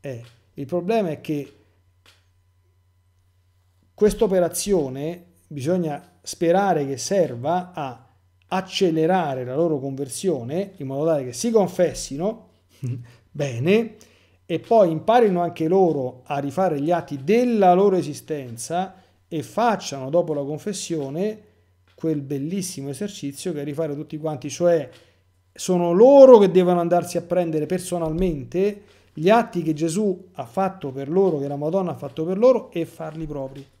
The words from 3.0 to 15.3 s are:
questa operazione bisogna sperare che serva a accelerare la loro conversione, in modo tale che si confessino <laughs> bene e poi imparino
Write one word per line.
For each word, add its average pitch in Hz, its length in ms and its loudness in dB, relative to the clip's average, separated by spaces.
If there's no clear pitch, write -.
questa 208 300 2
operazione 170 1000 -2
bisogna 151 760 -6
sperare 170 640 0
che 135 100 -6
serva 170 760 -2
a 139 360 -12
accelerare 165 960 0
la 127 100 -8
loro 156 240 0
conversione, 139 1000 -6
in 139 100 -10
modo 139 200 -4
tale 151 180 0
che 123 80 -10
si 226 180 -4
confessino 185 1000 -2
<laughs> - 500 -10
bene 143 680 -2
e 165 80 -2
poi 196 320 4
imparino 190 500 2